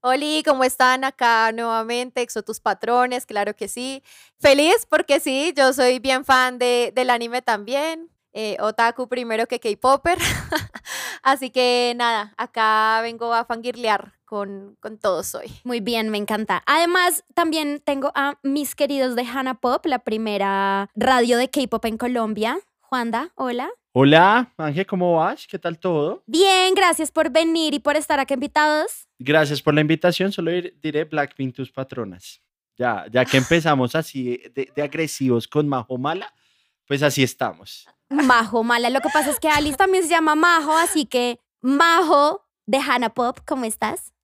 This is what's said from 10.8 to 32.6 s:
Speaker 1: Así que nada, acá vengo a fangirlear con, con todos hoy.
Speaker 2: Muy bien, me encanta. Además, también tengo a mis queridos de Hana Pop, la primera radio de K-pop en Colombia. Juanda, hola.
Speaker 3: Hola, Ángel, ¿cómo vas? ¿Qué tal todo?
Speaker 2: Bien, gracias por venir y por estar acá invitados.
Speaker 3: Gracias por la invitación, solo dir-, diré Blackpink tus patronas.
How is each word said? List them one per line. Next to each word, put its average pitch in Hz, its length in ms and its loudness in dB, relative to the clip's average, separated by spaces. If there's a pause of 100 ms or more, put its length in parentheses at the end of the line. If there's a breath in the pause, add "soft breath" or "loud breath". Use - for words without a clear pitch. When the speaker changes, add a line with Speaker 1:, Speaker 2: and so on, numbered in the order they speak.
Speaker 1:
Así 269 280 0
que 247 460 2
nada, 226 400 -2
acá 220 680 2
vengo 233 300 -6
a 233 120 0
fangirlear 226 680 -4 (100)
con, 202 560 -10
con 214 180 -14
todos 190 380 -2
hoy. - 160 -14 (100)
Speaker 2:
Muy 240 180 -6
bien, 226 280 -2
me 214 100 -4
encanta. 208 480 -2
Además, 349 560 2 (120)
también 311 500 -2
tengo 277 320 -2
a 277 260 -2
mis 277 320 -4
queridos 269 400 -2
de 240 80 -2
Hana 262 380 -6
Pop, 254 260 0
la 254 140 0
primera 196 960 -2
radio 240 420 4
de 254 100 0
K-pop 233 360 -4
en 226 140 -4
Colombia. 233 600 -2 (220)
Juanda, 240 560 -4
hola. 254 340 -6 (220)
Speaker 3:
Hola, 170 640 6
Ángel, 156 300 -4
¿cómo 180 300 0
vas? 185 300 -2
¿Qué 190 120 -12
tal 170 200 -8
todo? 175 480 -2
Speaker 2:
Bien, 370 480 2
gracias 339 380 0
por 320 180 0
venir 320 440 0
y 285 40 -2
por 285 180 -2
estar 294 220 -2
acá 269 160 -2
invitados. 302 720 0 (120)
Speaker 3:
Gracias 143 420 2
por 147 140 2
la 151 80 4
invitación, 175 500 0
solo 165 180 -4
dir-, 175 300 -4
diré 156 240 -4
Blackpink 143 500 -6
tus 131 160 -10
patronas. 110 680 -12 (380)